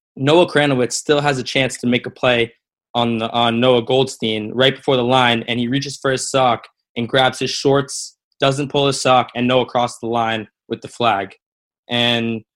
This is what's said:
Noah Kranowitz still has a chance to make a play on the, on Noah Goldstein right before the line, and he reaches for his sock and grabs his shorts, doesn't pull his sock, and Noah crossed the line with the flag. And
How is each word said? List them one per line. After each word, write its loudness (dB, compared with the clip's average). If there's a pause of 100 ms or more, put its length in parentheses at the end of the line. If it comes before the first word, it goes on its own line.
(160)
Noah 4
Kranowitz 0
still 0
has 0
a -8
chance -2
to -4
make 0
a -8
play 0 (420)
on 0
the, -4
on 0
Noah 4
Goldstein -2
right 2
before 0
the 0
line, 2
and -2
he -2
reaches -4
for -2
his -4
sock 0 (280)
and -4
grabs 0
his -2
shorts, -2 (220)
doesn't 0
pull 0
his -2
sock, 2
and -2
Noah 4
crossed -2
the -8
line -2 (220)
with -6
the -16
flag. -2 (540)
And 0 (140)